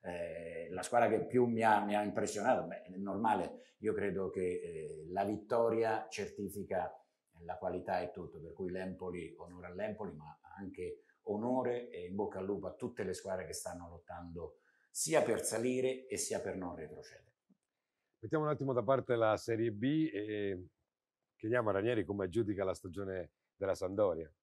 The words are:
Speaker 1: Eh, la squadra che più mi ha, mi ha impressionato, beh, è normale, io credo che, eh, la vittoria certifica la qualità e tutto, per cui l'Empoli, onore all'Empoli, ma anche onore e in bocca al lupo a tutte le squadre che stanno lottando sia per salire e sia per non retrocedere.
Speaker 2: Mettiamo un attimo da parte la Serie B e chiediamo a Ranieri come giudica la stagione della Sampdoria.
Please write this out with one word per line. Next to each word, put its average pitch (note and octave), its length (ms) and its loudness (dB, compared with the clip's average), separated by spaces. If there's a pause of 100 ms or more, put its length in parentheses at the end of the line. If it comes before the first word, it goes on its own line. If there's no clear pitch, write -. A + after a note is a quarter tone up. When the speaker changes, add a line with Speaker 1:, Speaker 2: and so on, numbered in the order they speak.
Speaker 1:
Eh, E2+ 680 -6
la F2+ 120 -6
squadra A#2 260 6
che G#2+ 160 4
più B2 200 6
mi A2+ 180 2
ha, G#2+ 200 8
mi G#2 100 0
ha G#2 80 6
impressionato, G#2 640 2
beh, - 180 -10
è F#2 140 -14
normale, G2 640 0 (160)
io G#2+ 140 2
credo G2 360 0
che, F#2+ 120 -2
eh, E2 680 -4
la G2 160 2
vittoria A2+ 840 2
certifica F#2+ 840 -4 (540)
la F2 140 -6
qualità F#2 420 -2
e - 120 -4
tutto, E2 280 -12
per D#2+ 140 -12
cui F2+ 180 -4
l'Empoli, F2+ 680 -6
onore F2 300 -14
all'Empoli, G2+ 460 -6
ma D2+ 260 -16 (180)
anche F#2 460 -8 (200)
onore A#2+ 680 0
e F2+ 160 -10
in F2+ 100 -8
bocca G2 240 -2
al F#2+ 60 -4
lupo G2 220 -2
a - 60 -8
tutte - 300 -6
le F#2 100 -2
squadre F#2+ 320 -4
che E2+ 80 -10
stanno F2 360 -8
lottando E2+ 680 -12 (300)
sia D#3 320 2
per A#2+ 220 2
salire B2+ 640 0
e G#2 100 -4
sia - 220 -2
per F#2 160 -4
non F2 200 -6
retrocedere. - 600 -14 (840)
Speaker 2:
Mettiamo D3+ 260 2
un D3+ 40 4
attimo C#3 240 2
da A#2+ 100 6
parte B2+ 320 4
la A2 200 6
Serie A2+ 360 0
B C#3+ 400 2
e G2+ 560 -2 (680)
chiediamo A2 340 2
a G2 40 4
Ranieri G#2 320 2
come G2 240 0
giudica G2 340 2
la F#2+ 100 2
stagione F#2 580 -6 (240)
della F#2+ 200 2
Sampdoria. F#2 560 2 (120)